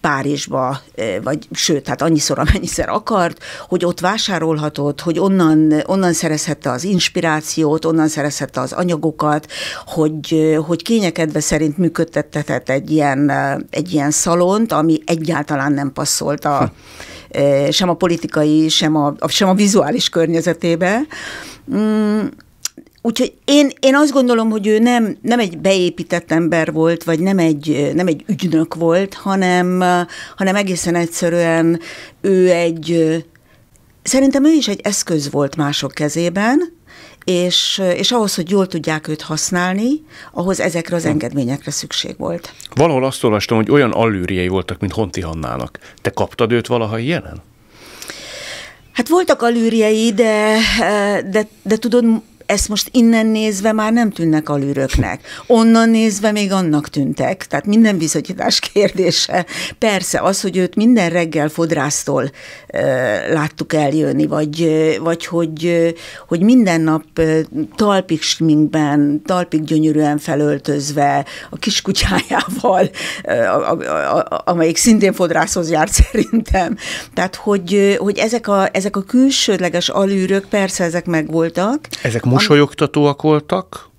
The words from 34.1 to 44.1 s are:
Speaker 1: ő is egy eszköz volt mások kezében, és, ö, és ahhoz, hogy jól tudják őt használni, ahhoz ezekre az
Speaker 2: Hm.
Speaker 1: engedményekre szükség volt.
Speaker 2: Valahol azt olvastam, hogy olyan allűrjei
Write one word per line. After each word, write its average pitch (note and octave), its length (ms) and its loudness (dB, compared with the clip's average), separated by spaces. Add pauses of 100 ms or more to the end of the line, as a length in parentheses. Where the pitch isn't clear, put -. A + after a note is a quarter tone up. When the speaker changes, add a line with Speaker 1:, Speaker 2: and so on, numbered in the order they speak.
Speaker 1:
ő D#4 60 8
is D4+ 160 4
egy G3 160 -4
eszköz E3 480 -2
volt C#3 240 -2
mások C#3+ 360 -2
kezében, G3+ 840 0 (500)
és, F3+ 580 0
ö, F#3 80 2
és F#3+ 220 0
ahhoz, A3 240 0
hogy F3 140 -4
jól F#3+ 180 2
tudják D#3 400 -4
őt D#3 140 -6
használni, F#3 680 -2 (440)
ahhoz F3+ 260 -2
ezekre E3+ 360 -2
az E3 80 -4
Speaker 2:
Hm. D#3+ 60 0
Speaker 1:
engedményekre C#3 600 -4
szükség - 460 -8
volt. - 360 -8 (220)
Speaker 2:
Valahol C3+ 300 2
azt - 180 -4
olvastam, A2 340 0
hogy A2 140 0
olyan C3+ 200 4
allűrjei F#2+ 560 -2